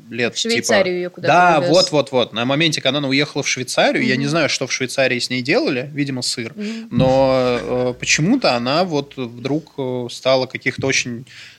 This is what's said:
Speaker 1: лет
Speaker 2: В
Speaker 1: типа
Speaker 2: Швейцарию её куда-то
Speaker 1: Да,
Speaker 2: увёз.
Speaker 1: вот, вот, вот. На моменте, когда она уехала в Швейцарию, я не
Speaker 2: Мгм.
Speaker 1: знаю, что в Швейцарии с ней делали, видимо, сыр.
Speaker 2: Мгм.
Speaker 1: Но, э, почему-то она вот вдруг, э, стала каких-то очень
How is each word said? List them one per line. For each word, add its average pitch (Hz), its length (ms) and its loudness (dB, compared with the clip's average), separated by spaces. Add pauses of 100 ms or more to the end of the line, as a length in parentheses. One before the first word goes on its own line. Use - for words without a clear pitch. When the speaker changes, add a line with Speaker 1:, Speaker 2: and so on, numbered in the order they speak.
Speaker 1:
лет 113 240 -4
Speaker 2:
В - 40 -8
Speaker 1:
типа 226 140 -2
Speaker 2:
Швейцарию 202 460 0
её 175 140 -6
куда-то 165 220 0
Speaker 1:
Да, 170 260 6
Speaker 2:
увёз. 135 100 0
Speaker 1:
вот, 175 220 4
вот, 143 200 0
вот. 123 220 0
На 117 120 -2
моменте, 147 360 0
когда - 160 0
она 143 100 -2
уехала 139 360 0
в - 40 -4
Швейцарию, 170 560 0
я 131 140 2
не 135 80 -2
Speaker 2:
Мгм. 143 60 0
Speaker 1:
знаю, 156 180 2
что - 160 -2
в 127 60 -6
Швейцарии 127 480 0
с - 100 -6
ней 127 140 -2
делали, 147 500 0
видимо, 139 300 -4
сыр. 117 320 -6
Speaker 2:
Мгм. 220 360 -8
Speaker 1:
Но, 131 720 4
э, 123 380 -2
почему-то 180 560 2
она 131 280 0
вот 147 320 -4
вдруг, 131 640 -6
э, 127 320 -4
стала 131 380 2
каких-то 131 400 -4
очень 123 380 -2 (340)